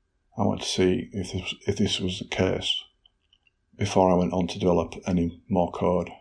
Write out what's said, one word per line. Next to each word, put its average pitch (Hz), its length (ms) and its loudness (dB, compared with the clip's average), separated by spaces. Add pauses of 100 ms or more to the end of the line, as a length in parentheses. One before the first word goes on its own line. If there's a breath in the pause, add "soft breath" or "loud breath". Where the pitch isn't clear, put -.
(380)
I 110 40 0
wanted 101 200 0
to - 60 -6
see 92 440 2
if 95 200 -6
this, - 220 -8 (120)
if - 120 -2
this 101 200 0
was 92 220 -4
the - 80 -10
case - 560 -2 (920)
before 98 320 4
I 90 60 6
went 90 180 2
on 90 140 0
to 85 140 -8
develop 85 340 2 (100)
any 87 440 -2
more 87 240 0
code 90 380 0 (100)